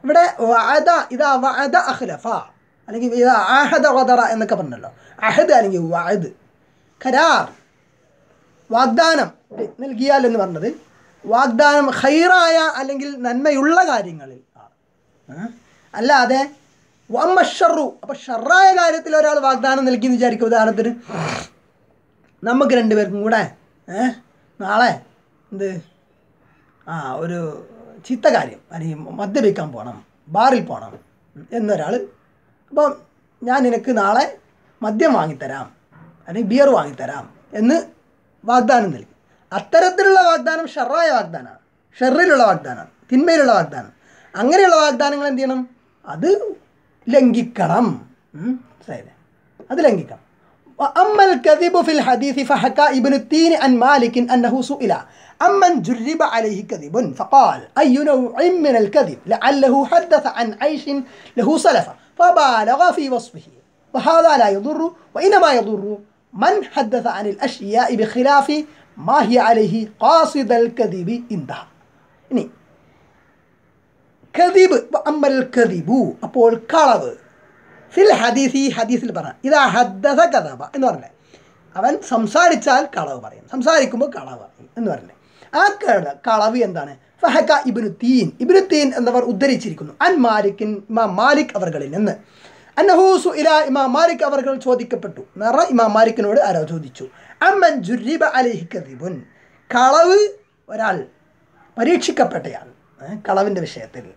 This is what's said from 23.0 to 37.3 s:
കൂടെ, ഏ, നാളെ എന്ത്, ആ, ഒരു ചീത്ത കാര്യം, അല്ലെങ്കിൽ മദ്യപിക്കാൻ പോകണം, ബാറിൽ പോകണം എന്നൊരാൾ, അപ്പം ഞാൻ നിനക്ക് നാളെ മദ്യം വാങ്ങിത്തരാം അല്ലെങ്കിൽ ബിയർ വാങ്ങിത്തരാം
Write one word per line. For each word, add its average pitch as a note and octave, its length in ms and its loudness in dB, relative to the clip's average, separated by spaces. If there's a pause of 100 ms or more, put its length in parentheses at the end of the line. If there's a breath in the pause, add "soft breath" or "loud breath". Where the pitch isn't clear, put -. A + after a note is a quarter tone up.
കൂടെ, A3 160 0 (460)
ഏ, G#3 180 -4 (540)
നാളെ G#3 320 0 (600)
എന്ത്, G3 160 -8 (1200)
ആ, E3 40 -10 (280)
ഒരു F3 180 -8 (680)
ചീത്ത B3 200 -4 (100)
കാര്യം, C#3 240 -6 (120)
അല്ലെങ്കിൽ D#3+ 280 -10 (200)
മദ്യപിക്കാൻ G3 540 -2
പോകണം, A2 220 -16 (400)
ബാറിൽ A#3+ 340 2
പോകണം A2 220 -14 (680)
എന്നൊരാൾ, G3 360 -4 (760)
അപ്പം D4 220 0 (500)
ഞാൻ B3+ 260 -2
നിനക്ക് A#3 220 -4 (120)
നാളെ A3+ 220 2 (580)
മദ്യം A3 360 0
വാങ്ങിത്തരാം C3+ 480 -8 (600)
അല്ലെങ്കിൽ G3 240 -6
ബിയർ C#4 240 4
വാങ്ങിത്തരാം C#3+ 480 -8 (340)